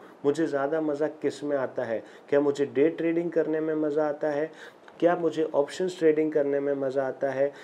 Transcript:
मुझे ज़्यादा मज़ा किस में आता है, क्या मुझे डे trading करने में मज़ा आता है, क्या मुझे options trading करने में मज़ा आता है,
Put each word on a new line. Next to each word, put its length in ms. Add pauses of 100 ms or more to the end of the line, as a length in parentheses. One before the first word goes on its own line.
(240)
मुझे 220
ज़्यादा 340
मज़ा 280 (140)
किस 220
में 120
आता 280
है, 180 (260)
क्या 120
मुझे 260
डे 220
trading 420
करने 300
में 140
मज़ा 340
आता 220
है, 200 (500)
क्या 160
मुझे 260 (120)
options 440
trading 340
करने 280
में 140
मज़ा 320
आता 240
है, 200 (140)